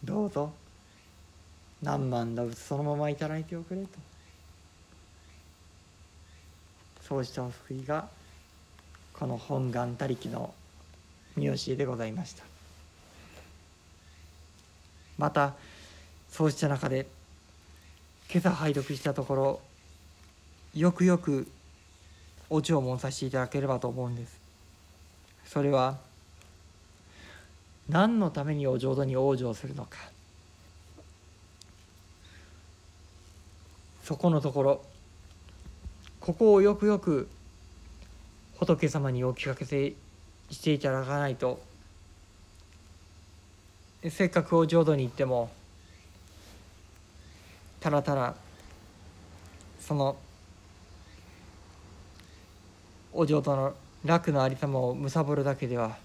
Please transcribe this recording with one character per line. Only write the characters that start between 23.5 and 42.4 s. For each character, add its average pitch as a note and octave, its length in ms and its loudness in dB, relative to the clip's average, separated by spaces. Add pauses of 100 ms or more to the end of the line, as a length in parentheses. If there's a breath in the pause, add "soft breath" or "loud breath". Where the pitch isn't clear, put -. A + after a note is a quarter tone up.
れ C#3 80 -2
ば B2+ 120 0
と B2+ 80 -4
思 B2 180 -4
う B2 40 -4
ん A#2+ 60 -4
で A#2+ 120 -10
す。 - 100 -20 (1080)
そ - 180 -2
れ C#3+ 80 4
は C3+ 260 2 (1900 loud breath)
何 G#3 300 4
の F#3 100 2
た C#3+ 140 -4
め D3+ 100 -2
に C#3+ 140 -2
お C3 100 0
浄 C3 160 0
土 C#3 100 0
に C3+ 140 -2
往 C3+ 180 4
生 A#2+ 200 -4
す - 120 -14
る C3+ 60 -10
の C#3 120 -10
か、 - 120 -20 (4000 loud breath)
そ D#3 120 -6
こ F3+ 140 4
の D#3 100 6
と C#3 120 0
こ C#3 100 2
ろ、 C#3 240 4 (1400)
こ F3 120 -4
こ G#3+ 200 8
を G3 80 10
よ G3+ 140 6
く G#3 100 0
よ G#3 140 4
く - 280 0 (1300)
仏 E3 280 2
様 C#3 220 0
に B2 140 0
お B2+ 100 0
聞 C3 180 -6
か C3 140 -6
せ C#3 300 -2 (560)
し D#3+ 80 -14
て D#3 140 2
い C#3 60 0
た C#3+ 120 -2
だ C3+ 120 0
か C3+ 140 -2
な C#3+ 100 0
い C3 80 -2
と、 B2+ 240 -2 (2500)